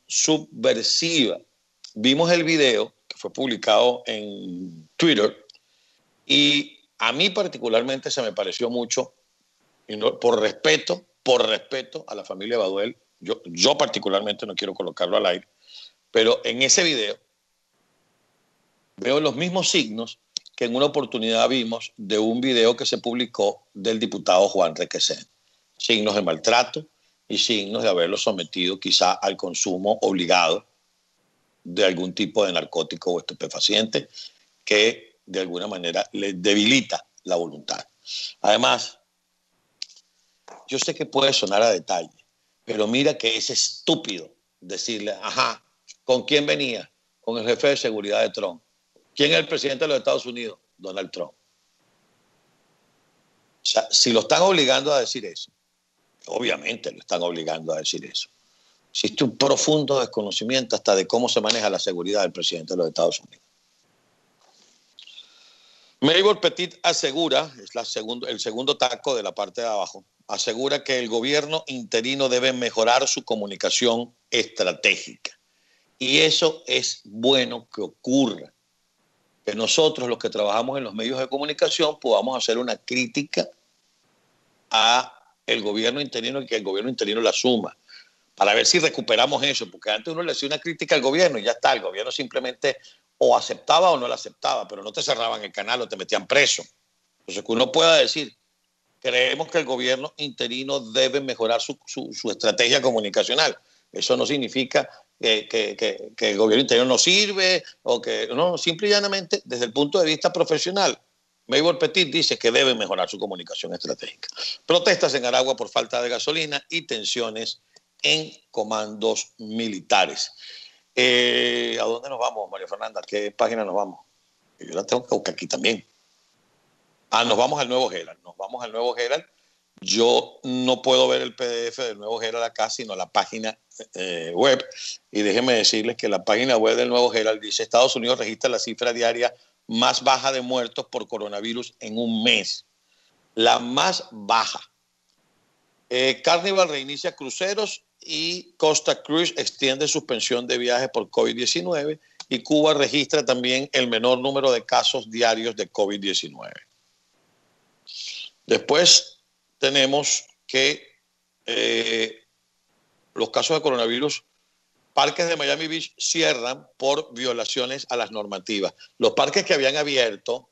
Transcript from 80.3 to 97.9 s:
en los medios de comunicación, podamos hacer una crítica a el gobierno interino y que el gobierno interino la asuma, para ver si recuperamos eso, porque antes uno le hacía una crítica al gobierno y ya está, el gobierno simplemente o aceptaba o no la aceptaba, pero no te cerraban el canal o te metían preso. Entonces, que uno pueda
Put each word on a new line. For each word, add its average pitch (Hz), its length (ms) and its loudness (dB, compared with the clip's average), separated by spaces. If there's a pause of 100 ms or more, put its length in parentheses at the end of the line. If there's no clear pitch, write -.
en 135 60 -6
los 104 100 -10
medios 117 260 -4
de 131 80 -4
comunicación, 147 720 -2
podamos 120 380 2
hacer 117 220 0
una 120 180 -4
crítica 127 720 -4 (1200)
a 117 640 2 (120)
el 117 160 0
gobierno 110 360 -2
interino 127 420 -6
y 127 40 -10
que 120 100 -4
el 110 80 -2
gobierno 98 260 -4
interino 110 300 -2
la 113 120 4
asuma, 117 440 0 (600)
para 101 200 4
ver 117 100 4
si 180 140 4
recuperamos 131 640 2
eso, 123 260 -2
porque - 220 -6
antes 113 200 -4
uno 160 120 -6
le 165 80 -4
hacía 139 160 -4
una 151 100 -4
crítica 160 380 -2
al 147 60 4
gobierno 147 360 4
y 101 60 -6
ya 117 80 0
está, 135 220 2
el 117 80 0
gobierno 98 280 -4
simplemente 127 680 -4 (420)
o 120 180 6
aceptaba 165 540 4
o 151 60 4
no 123 100 -2
la 123 80 -2
aceptaba, 113 520 -4
pero 98 140 -14
no 104 100 -10
te 151 120 -6
cerraban 113 400 -2
el 98 80 -10
canal 117 300 -4
o 110 80 -6
te 107 80 -8
metían 95 280 -4
preso. - 380 2 (560)
Entonces, - 240 -12
que - 80 -6
uno 127 200 2
pueda 160 260 6